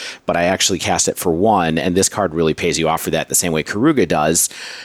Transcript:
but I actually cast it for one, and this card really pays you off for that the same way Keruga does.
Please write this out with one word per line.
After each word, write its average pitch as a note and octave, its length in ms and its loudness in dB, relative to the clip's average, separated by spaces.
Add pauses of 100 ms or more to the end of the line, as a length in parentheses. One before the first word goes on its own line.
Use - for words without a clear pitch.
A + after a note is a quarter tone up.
(260)
but E2+ 120 0
I F2 60 2
actually F#2 360 0
cast F2+ 280 -2
it - 100 -2
for F2+ 140 0
one, E2+ 480 2
and F2+ 160 0
this F#2+ 140 2
card F#2 260 -2
really D#2+ 180 2
pays D#2+ 240 -2
you D#2+ 120 0
off E2 120 0
for E2+ 100 -6
that D#2 180 -2
the C#2+ 60 -2
same F2 180 0
way D2+ 100 0
Keruga A#2+ 440 2
does. D#2+ 420 2 (360)